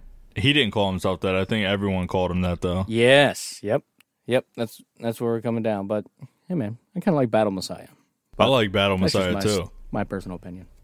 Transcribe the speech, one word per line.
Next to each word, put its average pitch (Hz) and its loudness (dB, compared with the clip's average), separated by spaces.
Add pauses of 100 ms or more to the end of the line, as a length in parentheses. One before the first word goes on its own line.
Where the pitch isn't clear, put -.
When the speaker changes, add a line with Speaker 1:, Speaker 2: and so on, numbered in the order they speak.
(380)
Speaker 1:
He 135 2
didn't 131 2
call 101 0
himself 92 -2
that. 95 0
I 95 2
think 107 0
everyone 95 0
called 90 0
him 90 0
that, 90 0
though. 92 0
Speaker 2:
Yes, 120 4
yep. 117 -2 (420)
Yep, 120 0 (100)
that's, - -10 (200)
that's 113 -4
where 117 -2
we're 117 -4
coming 117 -4
down. 104 -4
But, 104 -4 (420)
hey, 180 -6
man, 117 -4 (180)
I 180 -6
kinda 170 2
like 127 2
Battle 107 2
Messiah. 92 -10 (500)
Speaker 1:
I 107 8
like 117 2
Battle 98 4
Speaker 2:
That's 92 2
just - 0
Speaker 1:
Messiah, 92 2
Speaker 2:
my 101 -2
s-, 98 -4 (140)
Speaker 1:
too. - -6 (200)
Speaker 2:
my 107 -4
personal 92 -10
opinion. 92 -16 (160)